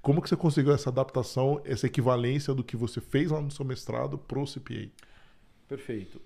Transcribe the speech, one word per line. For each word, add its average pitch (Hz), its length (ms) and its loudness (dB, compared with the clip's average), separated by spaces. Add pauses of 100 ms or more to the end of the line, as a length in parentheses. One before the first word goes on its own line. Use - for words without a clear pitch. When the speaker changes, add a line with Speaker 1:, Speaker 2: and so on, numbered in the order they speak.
Speaker 1:
Como 147 180 4
que - 80 -4
você 175 80 4
conseguiu 143 380 4
essa 135 160 0
adaptação, 131 760 0
essa 139 220 0
equivalência 127 680 2
do 131 100 0
que 123 140 -6
você 113 240 -4
fez 156 300 0
lá 156 100 0
no 143 100 -4
seu 139 140 -8
mestrado 131 540 -4
pro 139 280 -4
C 143 140 -12
P 107 300 -10
A? - 800 -20
Speaker 2:
Perfeito. 113 580 -8